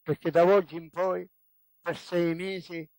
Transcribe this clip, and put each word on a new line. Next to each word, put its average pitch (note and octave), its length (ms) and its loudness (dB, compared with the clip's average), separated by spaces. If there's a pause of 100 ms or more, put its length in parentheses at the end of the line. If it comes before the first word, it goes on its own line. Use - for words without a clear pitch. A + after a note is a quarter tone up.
perché D#3+ 300 -4
da E3 140 6
oggi F#3 320 4
in E3 120 -14
poi F3+ 400 -4 (520)
per F3 160 -6
sei E3+ 380 -2
mesi F3 540 -10 (100)